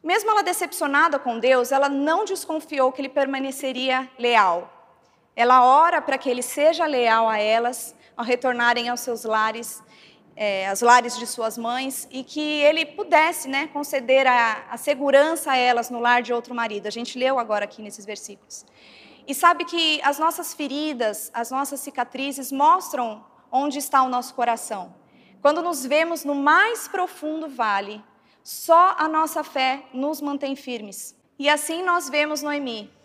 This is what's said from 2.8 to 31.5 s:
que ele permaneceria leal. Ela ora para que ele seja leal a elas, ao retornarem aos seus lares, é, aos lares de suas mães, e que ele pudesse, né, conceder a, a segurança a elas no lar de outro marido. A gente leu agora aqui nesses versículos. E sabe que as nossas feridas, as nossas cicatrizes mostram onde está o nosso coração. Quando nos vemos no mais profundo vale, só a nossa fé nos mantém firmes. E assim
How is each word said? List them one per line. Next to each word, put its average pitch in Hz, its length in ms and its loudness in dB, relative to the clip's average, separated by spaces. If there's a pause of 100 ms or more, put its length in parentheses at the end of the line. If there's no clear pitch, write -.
que 269 100 -10
ele 269 80 -6
permaneceria 262 1080 -2
leal. 208 540 2 (640)
Ela 247 300 6
ora 311 360 6
para 269 160 -2
que 269 120 -4
ele 247 120 -2
seja 311 440 2
leal 233 420 4
a 220 100 0
elas, 226 560 0 (220)
ao 240 80 -8
retornarem 240 680 0
aos 240 120 -6
seus 233 240 -8
lares, 220 580 -2 (520)
é, 196 340 -2
aos 196 120 -4
lares 240 360 6
de 233 100 -8
suas 226 300 -6
mães, 254 520 -6
e 262 140 -10
que 302 380 -4
ele 311 240 4
pudesse, 320 640 0
né, 277 200 -4
conceder 269 580 0
a, 233 440 2
a 233 80 -10
segurança 294 760 2
a 262 60 2
elas 247 320 2
no 240 100 -8
lar 240 220 4
de 240 120 -4
outro 240 220 -6
marido. 214 320 -6
A 208 40 -6
gente 233 260 -10
leu 262 200 0
agora 214 280 -2
aqui 208 160 -20
nesses 208 240 -16
versículos. - 600 -16 (640)
E 277 80 -6
sabe 339 300 2
que 320 380 -2
as 285 140 0
nossas 330 360 -2
feridas, 269 800 -6
as 233 180 -6
nossas 269 280 -6
cicatrizes 269 720 -8
mostram 277 720 0 (280)
onde 277 260 0
está 277 240 2
o 262 80 2
nosso 247 240 -6
coração. 226 640 -4 (460)
Quando 302 200 2
nos 320 240 -4
vemos 320 380 0
no 285 100 -4
mais 330 540 2
profundo 320 600 -6
vale, 214 560 -4 (400)
só 349 540 4
a 311 100 -2
nossa 320 360 -2
fé 269 400 -2 (100)
nos 294 280 -4
mantém 285 340 -6
firmes. 214 600 -12 (220)
E 277 120 -2
assim 320 340 -2